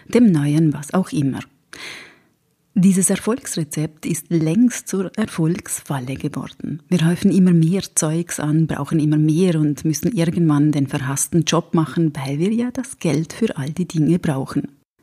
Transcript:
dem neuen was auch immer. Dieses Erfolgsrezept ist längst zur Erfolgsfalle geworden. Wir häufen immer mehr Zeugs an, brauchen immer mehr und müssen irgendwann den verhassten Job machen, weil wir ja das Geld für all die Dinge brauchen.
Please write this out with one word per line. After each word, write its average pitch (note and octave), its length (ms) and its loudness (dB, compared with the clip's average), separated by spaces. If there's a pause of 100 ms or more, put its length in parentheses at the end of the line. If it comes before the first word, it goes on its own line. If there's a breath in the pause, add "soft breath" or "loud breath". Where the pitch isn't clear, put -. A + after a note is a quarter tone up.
dem A#3 240 6
neuen D3+ 420 2
was D3 220 -8
auch F#3 160 0
immer. C#3 300 -2 (1400 loud breath)
Dieses F#3+ 340 4
Erfolgsrezept D#3 960 -6
ist - 240 -6
längst E3+ 560 2
zur F#3+ 320 -4
Erfolgsfalle D#3 960 -4
geworden. - 760 -8
Wir E3 160 2
häufen F3 280 2
immer F#3 200 6
mehr E3+ 300 2 (100)
Zeugs E3 460 -4
an, D3+ 300 0
brauchen D3 320 -2
immer D3+ 180 2
mehr D#3+ 400 4
und D3 260 0
müssen D#3+ 280 -2
irgendwann D#3+ 580 2
den C#3+ 160 0
verhassten C#3 560 -2
Job E3 320 0
machen, D#3+ 400 0
weil C#3 240 -6
wir F#3 140 0
ja A#3+ 180 -2
das - 300 -10
Geld D#3+ 320 -2
für - 240 -4
all C#3 140 -6
die D#3+ 180 -4
Dinge D#3+ 320 2
brauchen. C#3 480 -4 (340)